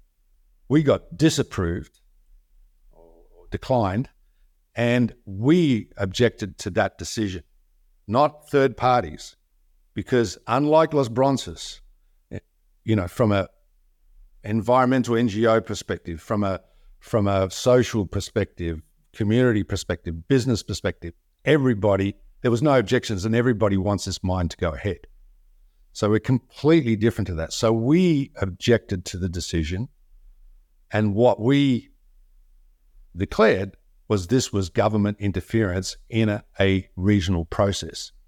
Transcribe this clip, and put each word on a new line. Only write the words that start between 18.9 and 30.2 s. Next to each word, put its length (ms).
community 500
perspective, 640
business 360
perspective, 500
everybody, 680
there 80
was 140
no 160
objections, 460
and 100
everybody 420
wants 280
this 180
mine 260
to 80
go 140
ahead. 300
So 180
we're 100
completely 760
different 320
to 80
that. 180
So 180
we 600
objected 640
to 120
the 120
decision, 580